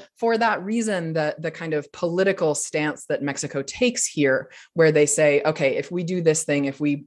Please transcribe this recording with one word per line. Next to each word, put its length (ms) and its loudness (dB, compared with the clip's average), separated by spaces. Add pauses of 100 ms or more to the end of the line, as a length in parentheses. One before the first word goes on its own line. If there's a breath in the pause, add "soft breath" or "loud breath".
(180 loud breath)
for 200 0
that 260 0
reason, 500 -2
the, 240 -2
the 140 -6
kind 220 -8
of 180 -4
political 640 0
stance 520 -4
that 160 -2
Mexico 380 -6
takes 440 -2
here, 460 0 (220 loud breath)
where 180 6
they 140 6
say, 400 4
"Okay, 320 0
if 140 -6
we 120 -4
do 180 -2
this 220 2
thing, 220 0
if 140 -6
we, 280 -2